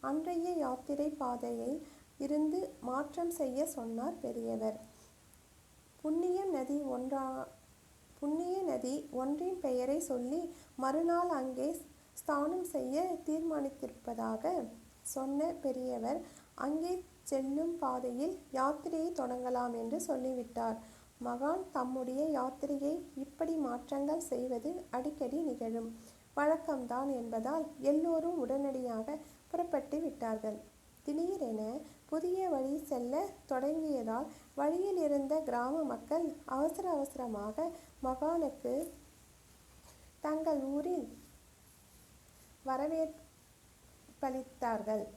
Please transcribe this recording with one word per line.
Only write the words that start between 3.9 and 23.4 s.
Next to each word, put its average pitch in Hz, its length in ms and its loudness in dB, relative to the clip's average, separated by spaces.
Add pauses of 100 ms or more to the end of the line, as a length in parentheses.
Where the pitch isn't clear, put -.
பெரியவர். 226 600 -2 (1160)
புண்ணியம் 359 540 2
நதி 285 340 0
ஒன்றா-, 262 640 -2 (720)
புண்ணிய 349 440 0
நதி 262 480 0
ஒன்றின் 302 500 0
பெயரை 262 400 2
சொல்லி 285 540 -2 (220)
மறுநாள் 339 520 4
அங்கே 262 480 0 (360)
ஸ்நானம் 311 520 0
செய்ய 311 600 0
தீர்மானித்திருப்பதாக 277 1400 -2 (360)
சொன்ன 277 500 0
பெரியவர், 254 720 -2 (300)
அங்கே 330 500 0 (180)
செல்லும் 285 560 0
பாதையில் 254 600 0 (140)
யாத்திரையை 311 600 2
தொடங்கலாம் 247 680 0
என்று 233 220 0
சொல்லிவிட்டார். 247 1000 -2 (260)
மகான் 285 480 0
தம்முடைய 254 560 0
யாத்திரையை 277 760 0 (120)
இப்படி 320 400 -2